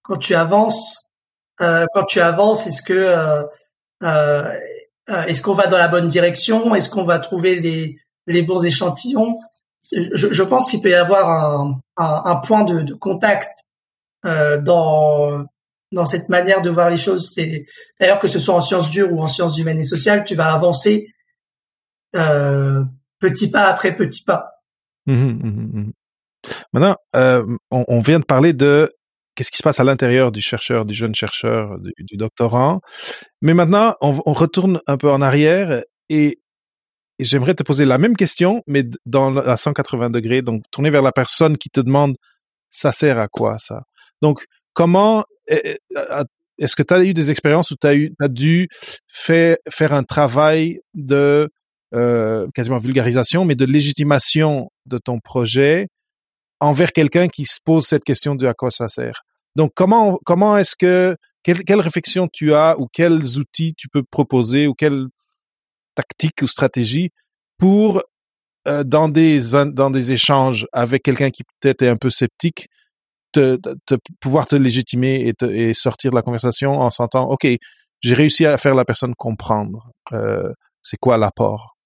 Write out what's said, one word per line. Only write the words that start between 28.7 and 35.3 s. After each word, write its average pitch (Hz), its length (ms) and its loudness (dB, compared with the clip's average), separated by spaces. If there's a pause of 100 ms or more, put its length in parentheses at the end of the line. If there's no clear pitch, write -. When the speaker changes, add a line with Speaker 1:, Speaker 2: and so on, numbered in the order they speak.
Speaker 2:
qu'est-ce - 160 -6
qui - 60 -6
se - 60 -6
passe 147 160 0
à 131 40 4
l'intérieur 127 480 2
du 107 100 -10
chercheur, 113 440 -4
du 104 80 -8
jeune 110 220 -6
chercheur, 107 640 -6
du, 92 200 -14
du 98 180 -16
doctorant. 120 640 0 (600)
Mais 156 120 4
maintenant, 196 480 4
on, 143 240 0
on 151 80 0
retourne 175 540 0
un 139 100 -2
peu 147 120 2
en 139 120 2
arrière 151 640 2 (260)